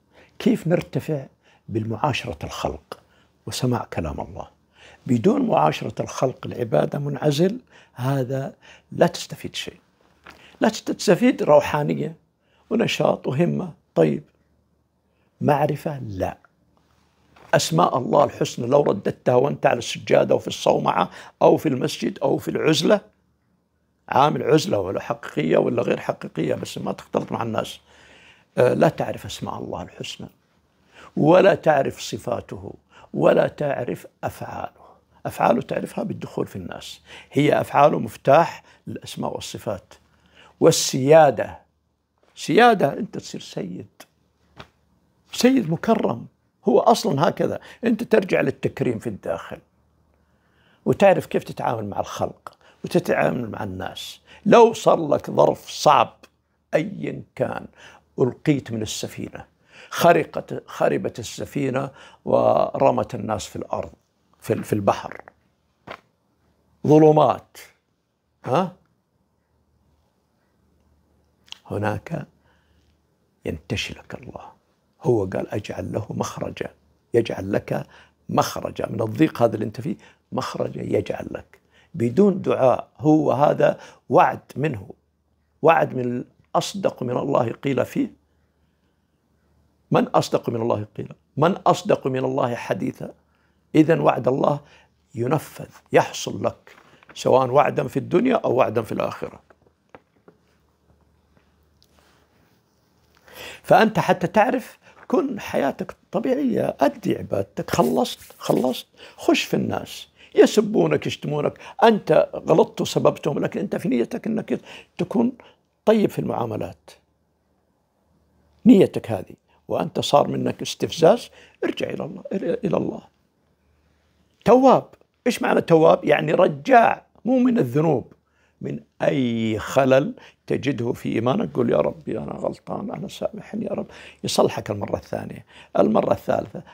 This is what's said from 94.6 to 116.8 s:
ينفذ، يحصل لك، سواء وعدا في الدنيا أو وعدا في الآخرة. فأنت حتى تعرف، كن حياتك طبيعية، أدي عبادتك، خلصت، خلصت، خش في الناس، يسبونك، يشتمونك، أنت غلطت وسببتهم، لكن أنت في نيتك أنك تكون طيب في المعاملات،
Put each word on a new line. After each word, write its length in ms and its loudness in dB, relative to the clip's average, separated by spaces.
ينفذ، 540 -4
يحصل 500 0
لك، 320 -6
سواء 360 2
وعدا 380 0
في 100 -4
الدنيا 380 0
أو 200 0
وعدا 260 0
في 100 -6
الآخرة. 480 -8
فأنت 360 4
حتى 280 0
تعرف، 520 0
كن 320 -2
حياتك 560 -4
طبيعية، 680 -2
أدي 380 0
عبادتك، 520 -8
خلصت، 680 -2
خلصت، 500 -2
خش 260 0
في 100 -10
الناس، 540 -6
يسبونك، 720 4
يشتمونك، 520 -4
أنت 520 4
غلطت 460 0
وسببتهم، 580 0
لكن 200 -4
أنت 160 -6
في 140 -4
نيتك 380 -2
أنك 340 -4
تكون 340 0
طيب 240 4
في 100 -10
المعاملات، 720 -6